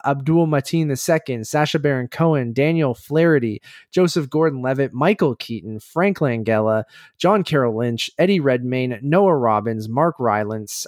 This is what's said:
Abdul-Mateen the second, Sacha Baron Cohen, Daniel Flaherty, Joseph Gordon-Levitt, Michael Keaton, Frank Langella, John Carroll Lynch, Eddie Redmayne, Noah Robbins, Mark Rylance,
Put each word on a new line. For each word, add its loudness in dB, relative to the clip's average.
Abdul-Mateen 0
the -2
second, -2
Sacha 0
Baron -2
Cohen, 0
Daniel 0
Flaherty, 0
Joseph 0
Gordon-Levitt, 0
Michael 0
Keaton, -10
Frank -2
Langella, 2
John 2
Carroll 0
Lynch, -4
Eddie 2
Redmayne, -2
Noah 4
Robbins, 0
Mark 0
Rylance, -2